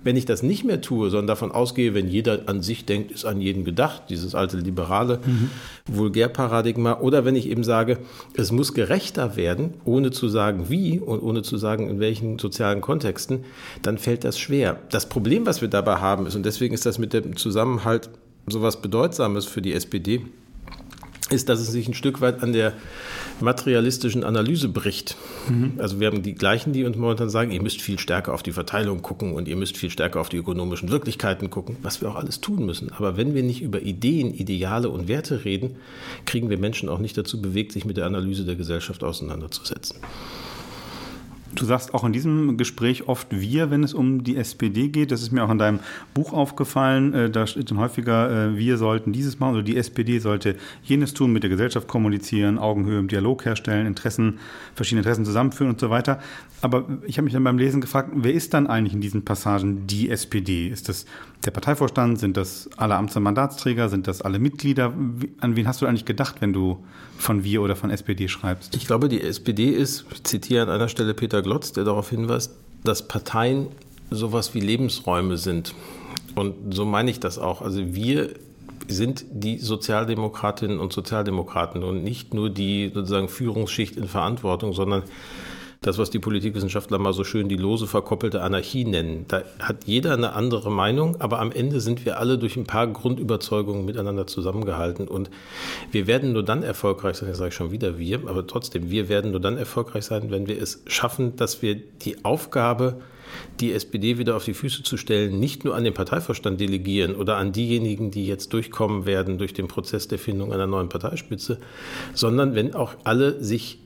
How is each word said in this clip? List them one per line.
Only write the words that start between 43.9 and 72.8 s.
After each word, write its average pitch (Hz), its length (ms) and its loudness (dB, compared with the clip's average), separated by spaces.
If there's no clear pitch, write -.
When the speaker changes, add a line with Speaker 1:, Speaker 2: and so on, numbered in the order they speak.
Speaker 2:
um 131 300 2
die 123 140 0
S 123 180 -4
P 117 140 2
D 110 180 2
geht. 147 240 2
Das 117 100 0
ist 117 120 -2
mir 123 100 4
auch 107 60 4
in 110 80 6
deinem 104 240 4
Buch - 180 0
aufgefallen. 135 840 2
Äh, 120 160 4
da 110 160 2
steht 113 240 -4
dann 107 80 0
häufiger, 113 760 2
äh, 101 40 0
"wir 120 200 4
sollten 110 340 2
dieses 135 300 -2
machen" 131 140 2
oder 110 80 2
"die 113 120 2
S 120 140 0
P 117 160 0
D 120 140 2
sollte 104 360 2
jenes 143 320 4
tun, 127 200 4
mit 107 100 4
der 101 60 2
Gesellschaft 110 400 2
kommunizieren, 104 680 2
Augenhöhe 104 420 2
im 95 100 0
Dialog 107 340 2
herstellen, 110 420 2
Interessen, 110 540 0
verschiedene 113 260 2
Interessen 110 240 2
zusammenführen" 127 480 2
und 113 80 -4
so 123 80 2
weiter. 131 320 2
Aber 123 240 4
ich - 120 -4
habe 143 80 2
mich 120 80 2
dann 131 100 4
beim 127 140 6
Lesen 135 240 4
gefragt, 135 340 0
wer 127 180 4
ist 165 200 0
dann 143 140 6
eigentlich 110 260 2
in 104 80 0
diesen 104 240 -2
Passagen 98 600 0
die 104 220 2
S 117 180 -2
P 107 120 2
D? 90 300 0
Ist - 180 -8
das - 180 -6
der - 80 2
Parteivorstand? 127 680 2
Sind 98 200 2
das - 400 -4
alle 107 180 4
Amts- 104 220 0
und 104 60 4
Mandatsträger? 120 680 2
Sind 98 180 0
das 90 140 -4
alle 98 180 0
Mitglieder? 139 540 2
Wie, 127 240 -6
an 117 160 2
wen 113 100 2
hast 127 140 0
du 139 40 2
eigentlich 120 200 2
gedacht, 120 340 -2
wenn 101 140 2
du 92 240 2
von 104 260 2
"wir" 104 180 2
oder 98 140 4
von 101 140 -4
S 104 140 -2
P 101 120 0
D 92 140 -2
schreibst? 92 440 -4
Speaker 1:
Ich 127 140 -4
glaube, 123 220 4
die 120 120 2
S - 200 -2
P 123 100 0
D 110 180 4
ist, 131 440 0
ich - 100 -16
zitiere 117 400 2
an 104 60 0
einer 104 180 2
Stelle 110 260 0
Peter 107 280 0
Glotz, 104 320 0
der 95 120 2
darauf 104 260 2
hinweist, 117 420 0